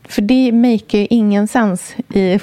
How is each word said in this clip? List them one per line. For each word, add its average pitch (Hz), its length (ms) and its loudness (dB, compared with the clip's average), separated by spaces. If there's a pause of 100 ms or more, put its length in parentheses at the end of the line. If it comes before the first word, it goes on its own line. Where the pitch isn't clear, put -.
för - 180 -6
det 254 300 2
make 233 460 0
ju 202 120 0
ingen 208 380 2
sens 214 480 -2 (180)
i 190 300 2